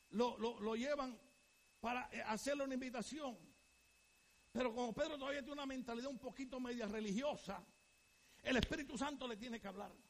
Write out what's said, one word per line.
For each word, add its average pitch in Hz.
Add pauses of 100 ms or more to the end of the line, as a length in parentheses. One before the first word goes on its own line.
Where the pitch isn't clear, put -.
lo, 233
lo, 226
lo 220
llevan 262 (640)
para, 247
eh, 220
hacerle 277
una 269
invitación. 254 (1120)
Pero 240
como 240
Pedro 302
todavía 277
tiene 277
una 285
mentalidad 254
un 269
poquito 262
media 240
religiosa, 214 (800)
el 254
Espíritu 294
Santo 277
le 233
tiene 233
que 196
hablar. 196 (160)